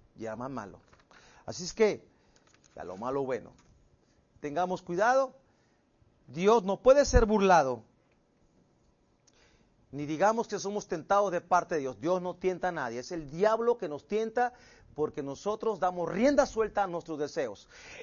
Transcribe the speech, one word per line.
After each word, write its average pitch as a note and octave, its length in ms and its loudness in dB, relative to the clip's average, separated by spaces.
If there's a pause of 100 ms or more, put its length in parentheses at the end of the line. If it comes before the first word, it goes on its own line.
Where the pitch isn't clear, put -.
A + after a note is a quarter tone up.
(160)
llaman A2+ 380 -10
malo. G2+ 240 -14 (680)
Así - 200 -12
es F3 80 -10
que, G#3 340 0 (720)
a D#2 80 -12
lo F2+ 120 -10
malo C3 280 -4
bueno. B2 280 -8 (880)
Tengamos E3+ 420 -4
cuidado. B3 520 0 (960)
Dios F#3+ 340 2
no F#3 180 -2
puede C4+ 240 8
ser A#3+ 220 6
burlado. F3 560 4 (2000)
Ni C#3+ 160 -10
digamos G3+ 400 0
que G3 140 -8
somos G3 260 -6
tentados G3 460 0
de E3+ 80 -2
parte F3 340 0
de D3+ 60 0
Dios. B2+ 200 -6
Dios F3 220 0
no F3+ 140 -8
tienta F#3 320 -2
a F3 40 -4
nadie. B2+ 280 -6
Es B2 100 -12
el D#3+ 200 -10
diablo A3 480 2
que F3+ 100 -6
nos D3 180 -10
tienta A3+ 460 -2 (420)
porque D3+ 300 -4
nosotros G3+ 560 -4
damos F3+ 280 -2
rienda C4 380 4
suelta G#3+ 380 -2
a - 20 -6
nuestros E3 320 -8
deseos. C#3 480 -4 (360)